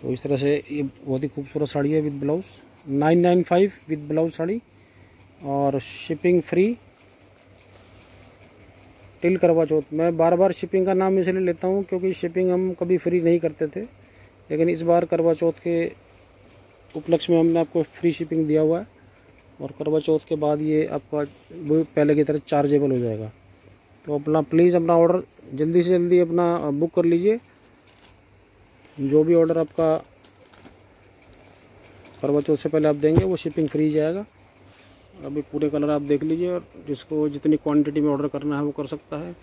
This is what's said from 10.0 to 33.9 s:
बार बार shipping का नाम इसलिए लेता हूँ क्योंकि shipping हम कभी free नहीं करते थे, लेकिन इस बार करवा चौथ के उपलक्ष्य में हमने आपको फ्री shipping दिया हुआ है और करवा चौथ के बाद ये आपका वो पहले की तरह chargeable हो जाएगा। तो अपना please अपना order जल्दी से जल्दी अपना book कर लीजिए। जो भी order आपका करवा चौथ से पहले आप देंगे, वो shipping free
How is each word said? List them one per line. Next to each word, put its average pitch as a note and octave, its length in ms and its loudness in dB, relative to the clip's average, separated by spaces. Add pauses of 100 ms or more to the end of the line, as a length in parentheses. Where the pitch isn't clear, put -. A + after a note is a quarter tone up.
बार E3 180 4
बार F#3 180 4
shipping F#3+ 320 -2
का F#3+ 100 0
नाम F#3+ 240 2
इसलिए F#3 220 -2
लेता F3+ 260 -2
हूँ G3 160 -2
क्योंकि F#3+ 320 -4
shipping F3+ 360 -2
हम F#3 220 0
कभी F3+ 260 -2
free F3 220 0
नहीं E3+ 180 2
करते D#3+ 280 -4
थे, F#3 140 -8 (680)
लेकिन D#3+ 200 0
इस E3 140 -2
बार E3+ 220 2
करवा E3 300 2
चौथ E3 180 0 (100)
के E3+ 220 -2 (1040)
उपलक्ष्य E3 440 0
में E3 60 4
हमने E3 200 2
आपको E3 260 -2
फ्री - 260 -4
shipping D#3+ 360 -4
दिया D#3 140 2
हुआ D#3+ 180 0
है G#3 80 -14 (760)
और C#3 180 -10
करवा D3+ 220 0
चौथ D#3 180 0 (100)
के E3 80 -2
बाद D3+ 240 0
ये D#3 260 0
आपका D3 320 -6 (440)
वो D#3 200 2 (120)
पहले D3 200 4
की D3+ 80 2
तरह D3+ 140 -2 (100)
chargeable C#3+ 440 2
हो C3 80 0
जाएगा। A2 320 -6 (720)
तो D3 100 -4
अपना D3+ 280 0
please E3+ 340 4
अपना E3+ 180 2
order E3+ 260 4 (320)
जल्दी D#3+ 300 2
से E3+ 60 -2
जल्दी F3 300 4
अपना E3+ 520 0
book D3+ 240 -2
कर E3+ 100 2
लीजिए। F3+ 340 2 (1600)
जो C#3 220 4
भी E3+ 120 2
order E3 220 2
आपका D#3+ 380 0 (2250)
करवा C#3+ 200 0
चौथ D3+ 160 0
से D#3 120 -4
पहले D#3 180 2
आप D3 80 2
देंगे, D#3 300 2
वो F#3 100 -2
shipping D#3 340 -4
free D3+ 200 0